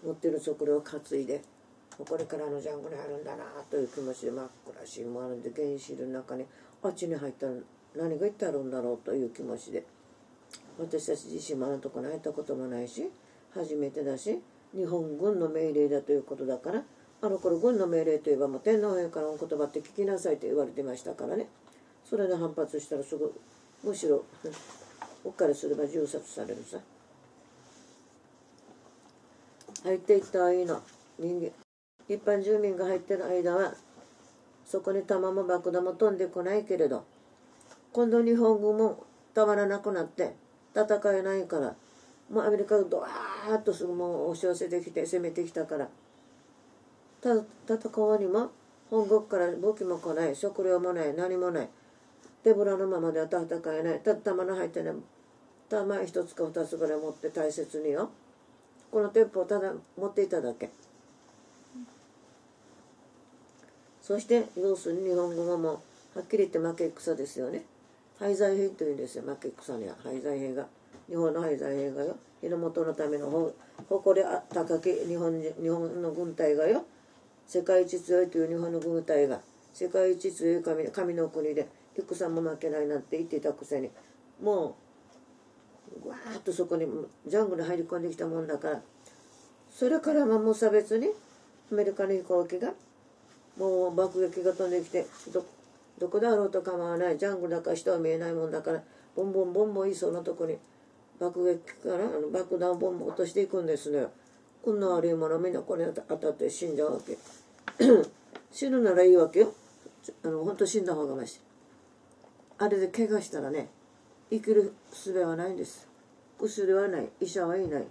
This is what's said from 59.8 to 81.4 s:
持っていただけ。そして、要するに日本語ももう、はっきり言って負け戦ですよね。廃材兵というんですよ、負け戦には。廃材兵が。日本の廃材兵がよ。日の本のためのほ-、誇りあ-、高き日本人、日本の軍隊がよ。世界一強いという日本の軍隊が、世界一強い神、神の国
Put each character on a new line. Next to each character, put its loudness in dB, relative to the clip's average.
持 -4
っ -6
て 2
い -2
た 0
だ -2
け。 -8
そ -2
し -10
て、 4
要 2
す -6
る 0
に -2
日 2
本 0
語 -2
も 0
も -2
う、 -8
は -8
っ -14
き -6
り 2
言 4
っ -8
て 0
負 -2
け 0
戦 -4
で -6
す -12
よ -4
ね。 -8
廃 0
材 4
兵 2
と -6
い -2
う -2
ん -6
で -8
す -14
よ、 -8
負 -6
け -10
戦 -10
に -8
は。 -10
廃 -8
材 -4
兵 -6
が。 -6
日 -8
本 2
の -2
廃 0
材 -4
兵 -2
が -4
よ。 -4
日 -6
の -2
本 -2
の -2
た -2
め -2
の -4
ほ-、 0
誇 6
り 4
あ-、 -2
高 0
き 2
日 -2
本 0
人、 -4
日 0
本 -2
の -2
軍 -4
隊 4
が 4
よ。 4
世 0
界 6
一 -2
強 4
い 0
と -2
い 4
う -2
日 -2
本 -2
の -2
軍 -2
隊 4
が、 -2
世 -4
界 4
一 -2
強 2
い -6
神、 -2
神 -2
の 0
国 -2